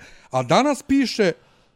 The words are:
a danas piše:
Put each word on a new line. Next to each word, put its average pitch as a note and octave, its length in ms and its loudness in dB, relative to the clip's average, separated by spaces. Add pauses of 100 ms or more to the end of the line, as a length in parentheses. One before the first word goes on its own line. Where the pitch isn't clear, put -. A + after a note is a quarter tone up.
(300)
a C3 120 -2
danas A#3 400 0
piše: A#3 500 0 (440)